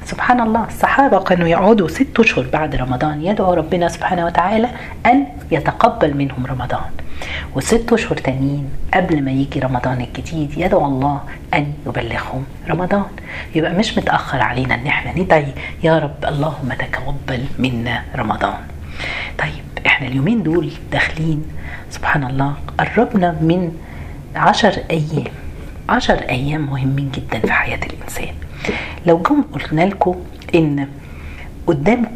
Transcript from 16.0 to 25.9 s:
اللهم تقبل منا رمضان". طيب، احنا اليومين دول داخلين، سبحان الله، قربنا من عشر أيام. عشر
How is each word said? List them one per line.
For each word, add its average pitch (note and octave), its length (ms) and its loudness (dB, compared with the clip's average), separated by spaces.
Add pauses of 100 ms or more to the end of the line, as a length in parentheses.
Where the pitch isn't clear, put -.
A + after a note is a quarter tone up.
اللهم C#3+ 440 -2 (100)
تقبل C3+ 680 -4 (140)
منا A#2 440 -2 (140)
رمضان". G#2 440 -2 (760)
طيب، - 480 -6
احنا C#3 220 0
اليومين D#3+ 340 2
دول D#3 280 0 (220)
داخلين، D3+ 520 0 (460)
سبحان - 340 0
الله، C3+ 300 -2 (240)
قربنا F3 520 2 (100)
من E3 320 2 (640)
عشر F#3+ 380 4 (160)
أيام. D3+ 340 0 (640)
عشر A3+ 260 4